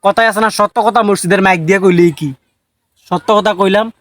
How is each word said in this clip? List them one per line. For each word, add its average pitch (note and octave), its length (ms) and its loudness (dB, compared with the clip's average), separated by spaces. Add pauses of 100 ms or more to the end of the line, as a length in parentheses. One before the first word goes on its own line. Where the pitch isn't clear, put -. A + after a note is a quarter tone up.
কথায় A3+ 260 2
আছে G#3 100 -4
না, A3 180 0
সত্য G#3 180 -2 (100)
কথা A3+ 220 2
মসজিদের F#3+ 340 0
মাইক F#3 260 0
দিয়া G3 160 2
কইলেই F3 340 4
কি? D3+ 100 -6 (800)
সত্য F3+ 240 -6
কথা G#3 260 0
কইলাম G3+ 260 0 (140)